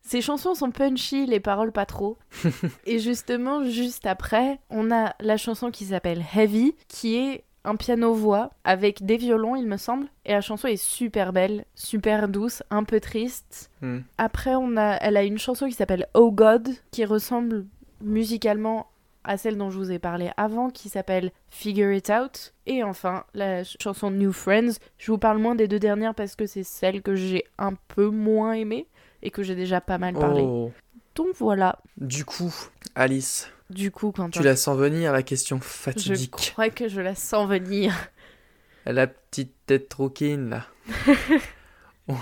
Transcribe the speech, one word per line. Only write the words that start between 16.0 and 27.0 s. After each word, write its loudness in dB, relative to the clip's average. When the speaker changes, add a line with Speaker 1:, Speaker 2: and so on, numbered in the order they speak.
Speaker 1:
Oh 8
God, 6
qui -2
ressemble -2
musicalement 0
à -2
celle -4
dont -2
je -6
vous -4
ai -4
parlé -4
avant, 0
qui -18
s'appelle -2
Figure 0
It 0
Out. 0
Et 0
enfin, -4
la -2
ch-, -12
chanson -4
New 2
Friends. 2
Je -6
vous 2
parle 4
moins 2
des 4
deux 2
dernières 2
parce -6
que -4
c'est -8
celle -2